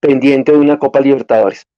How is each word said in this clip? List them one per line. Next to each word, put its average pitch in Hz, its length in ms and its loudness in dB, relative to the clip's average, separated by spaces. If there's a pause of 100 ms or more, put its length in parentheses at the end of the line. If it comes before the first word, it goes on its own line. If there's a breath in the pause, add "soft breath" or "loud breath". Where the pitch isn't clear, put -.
pendiente 135 520 0
de 147 60 4
una 147 200 0
Copa 139 220 -2
Libertadores. 117 680 -2 (120)